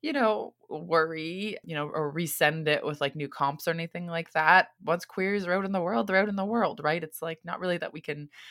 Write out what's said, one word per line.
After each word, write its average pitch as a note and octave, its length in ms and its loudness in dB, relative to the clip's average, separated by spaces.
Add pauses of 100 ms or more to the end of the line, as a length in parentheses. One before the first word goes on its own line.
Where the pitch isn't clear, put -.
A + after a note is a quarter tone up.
you D4+ 120 -4
know, A3 400 0 (160)
worry, E3 960 -2
you E3 100 -8
know, D3 120 -4
or D3 260 -4
resend D#3 560 2
it - 160 2
with, D3 160 -4
like, C#3+ 160 -2
new C#3+ 100 -6
comps C#3+ 400 -4
or E3+ 40 0
anything E3 360 -6
like E3 240 -6
that. D#3+ 380 6 (120)
Once F3 220 0
queries F#3+ 420 -2
are F3 60 -2
out F#3+ 140 0
in G3 80 -2
the F#3 80 2
world, G3+ 260 0
they're F#3+ 80 0
out G#3 140 4
in G3 80 -2
the F#3+ 80 0
world, A3+ 360 0
right? D#3+ 220 0
It's, - 180 -12
like, E3 220 -6
not E3+ 160 -6
really F3+ 200 0
that D#3+ 120 -6
we D#3 80 -12
can, D3 300 -8 (220)